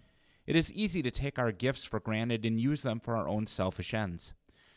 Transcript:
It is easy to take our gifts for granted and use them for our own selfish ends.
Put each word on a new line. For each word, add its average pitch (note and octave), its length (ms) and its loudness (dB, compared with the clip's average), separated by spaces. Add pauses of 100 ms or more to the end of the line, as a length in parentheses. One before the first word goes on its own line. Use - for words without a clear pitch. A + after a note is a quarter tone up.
(460)
It D3 80 2
is D#3+ 180 4
easy F#3 300 0
to B2 80 2
take C#3 300 -2
our A#2 100 4
gifts B2 340 0
for G#2+ 140 -4
granted A2+ 480 0
and A2+ 140 2
use C#3+ 240 0
them A2+ 160 0
for A#2 160 -2
our F2+ 100 0
own G#2+ 220 0
selfish F#2+ 440 -2
ends. G2 420 -4 (420)